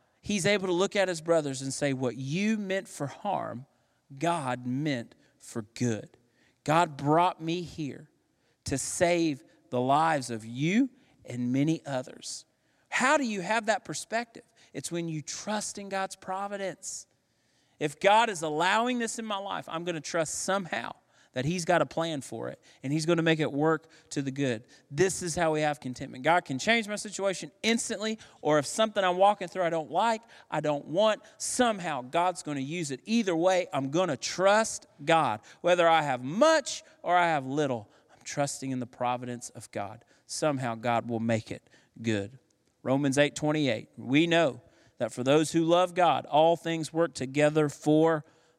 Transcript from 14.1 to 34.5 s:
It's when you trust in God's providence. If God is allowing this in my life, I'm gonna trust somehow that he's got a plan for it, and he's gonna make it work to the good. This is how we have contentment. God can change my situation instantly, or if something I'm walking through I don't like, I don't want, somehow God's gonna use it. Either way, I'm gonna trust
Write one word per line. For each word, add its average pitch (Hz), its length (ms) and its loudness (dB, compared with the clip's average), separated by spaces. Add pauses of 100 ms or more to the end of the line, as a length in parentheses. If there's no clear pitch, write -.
It's - 200 -10
when 170 160 -4
you 156 140 -6
trust - 540 -6
in 202 120 -12
God's 190 260 -4
providence. 196 920 -8 (720)
If 143 180 -2
God 220 320 6
is 165 120 -6
allowing 196 560 0
this 226 200 -4
in 226 60 -8
my 214 140 -6
life, 190 300 -8
I'm 165 160 -6
gonna 170 160 -4
trust - 440 -4
somehow 190 480 -4 (420)
that 127 100 -4
he's 170 200 -2
got 170 180 4
a 139 40 2
plan 165 340 -4
for 120 280 -10
it, - 100 -12 (240)
and 135 100 -4
he's 156 140 0
gonna 165 160 2
make 165 160 4
it 151 140 0
work 156 340 2 (240)
to 147 120 -4
the 135 80 -2
good. 131 340 -2 (260)
This 180 320 0
is 175 140 -4
how 165 160 2
we 151 80 0
have 151 180 0
contentment. 127 460 -10
God 170 200 4
can 135 140 -4
change 214 300 0
my 208 80 -6
situation 190 560 -4 (100)
instantly, 220 560 -2 (240)
or 151 160 4
if 139 80 0
something 214 380 0
I'm 180 140 2
walking 196 280 4
through 185 160 -6
I 165 80 2
don't 160 200 -4
like, 220 320 0 (280)
I 156 100 -2
don't 147 260 -2
want, 202 340 2 (160)
somehow 175 640 -2
God's 170 400 0
gonna 143 180 -4
use 151 300 -4
it. 127 140 -6
Either 208 320 2
way, 180 360 2
I'm 135 180 -2
gonna 160 260 2
trust 202 720 2 (180)